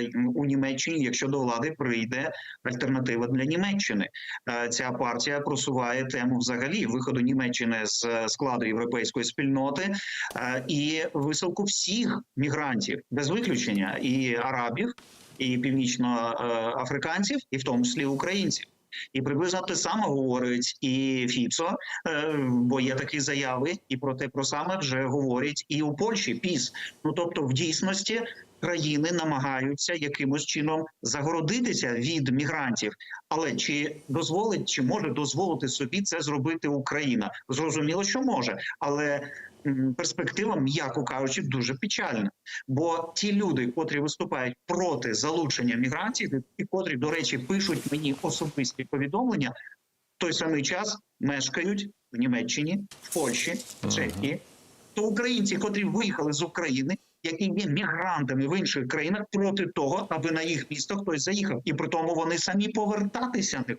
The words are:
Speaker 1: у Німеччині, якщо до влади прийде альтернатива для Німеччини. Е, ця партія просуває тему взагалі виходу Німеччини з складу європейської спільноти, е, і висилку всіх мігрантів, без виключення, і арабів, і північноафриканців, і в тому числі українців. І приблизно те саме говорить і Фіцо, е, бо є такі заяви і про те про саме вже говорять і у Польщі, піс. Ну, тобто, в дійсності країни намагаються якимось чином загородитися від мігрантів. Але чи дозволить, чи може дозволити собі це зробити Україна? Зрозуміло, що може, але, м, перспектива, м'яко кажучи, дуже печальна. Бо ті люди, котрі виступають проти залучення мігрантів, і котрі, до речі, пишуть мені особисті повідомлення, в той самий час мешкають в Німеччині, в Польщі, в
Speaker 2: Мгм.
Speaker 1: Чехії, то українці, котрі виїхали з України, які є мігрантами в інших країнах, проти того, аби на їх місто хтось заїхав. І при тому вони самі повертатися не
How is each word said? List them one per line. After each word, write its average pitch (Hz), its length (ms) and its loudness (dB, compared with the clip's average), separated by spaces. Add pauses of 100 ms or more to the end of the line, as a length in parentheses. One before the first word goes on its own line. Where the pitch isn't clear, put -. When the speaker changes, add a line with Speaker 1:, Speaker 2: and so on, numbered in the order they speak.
(360)
Speaker 1:
у 143 100 2
Німеччині, 135 580 2
якщо 123 240 0
до 139 120 2
влади 127 380 0
прийде 123 540 0 (320)
альтернатива 123 640 0
для 131 180 2
Німеччини. 175 600 2 (420)
Е, 120 200 0
ця 127 220 0
партія 123 480 0
просуває 131 680 0
тему 127 320 0
взагалі 127 480 0
виходу 123 360 0
Німеччини 123 600 2
з 107 240 0 (200)
складу 127 380 0
європейської 117 600 0
спільноти, 139 680 0 (420)
е, 127 320 -2
і 151 360 0 (100)
висилку 160 500 0
всіх 202 560 0 (180)
мігрантів, 135 640 0 (100)
без 139 180 0
виключення, 120 720 0
і 127 340 2
арабів, 127 580 0 (440)
і 127 200 2
північноафриканців, 123 1800 2 (120)
і 135 60 -2
в 131 60 -4
тому 123 200 2
числі - 220 0
українців. 180 600 0 (480)
І 131 80 0
приблизно 170 400 0
те 185 140 -2
саме 180 320 0
говорить 123 760 0
і 131 480 2
Фіцо, 127 400 0 (380)
е, 156 280 0 (140)
бо 123 300 4
є 131 160 2
такі 143 240 -2
заяви 139 540 0 (160)
і 131 80 -2
про 131 180 -2
те 135 120 -2
про 135 160 -2
саме 156 340 0
вже 135 260 0
говорять 135 680 0
і 151 120 0
у 147 120 2
Польщі, 196 420 0
піс. 165 380 -2 (300)
Ну, 156 100 0
тобто, 170 280 -2
в 131 120 0
дійсності 175 680 0 (380)
країни 156 520 0
намагаються 143 840 0
якимось 147 520 0
чином 160 400 0 (160)
загородитися 160 920 0
від 131 360 0
мігрантів. 131 640 0 (360)
Але 160 260 0
чи 147 400 0 (120)
дозволить, 160 600 0
чи - 120 0
може 160 280 2
дозволити 147 580 0
собі 139 340 -2
це 180 200 -2
зробити 151 460 0
Україна? 135 640 0 (180)
Зрозуміло, 156 540 2
що 226 180 0
може, 135 360 0 (220)
але, 143 420 2 (460)
м, 131 300 2
перспектива, 185 580 0
м'яко 143 480 0
кажучи, 135 380 0
дуже 131 320 0
печальна. 117 560 0 (380)
Бо 165 480 0
ті 208 180 2
люди, 165 340 2
котрі 156 320 0
виступають 143 560 -2 (100)
проти 170 480 0
залучення 127 600 2
мігрантів, 139 680 0 (140)
і 196 60 -4
котрі, 180 320 -2
до 147 160 0
речі, 160 260 0
пишуть 160 540 0
мені 147 300 0
особисті 147 600 -2
повідомлення, 147 680 0
в 120 40 -8 (640)
той 170 160 0
самий 160 300 2
час 196 340 -2 (220)
мешкають 175 720 0 (220)
в 120 60 -10
Німеччині, 135 600 2 (220)
в - 120 -12
Польщі, 127 380 0
в - 340 -8
Speaker 2:
Мгм. 101 100 0
Speaker 1:
Чехії, 123 460 -2 (520)
то 208 100 0
українці, 220 540 2
котрі 202 260 0
виїхали 165 500 2
з 143 80 -2
України, 160 560 0 (260)
які 165 220 -2
є 190 200 0
мігрантами 147 840 0
в 170 120 2
інших 139 280 -2
країнах, 160 440 0
проти 196 360 2
того, 175 420 0
аби 160 220 -2
на 160 100 0
їх 160 300 -2
місто 147 260 -4
хтось 175 260 0
заїхав. 196 420 0
І 160 80 0
при 160 140 -2
тому 165 280 0
вони 165 220 0
самі 196 300 2
повертатися 214 1000 0
не 117 100 -4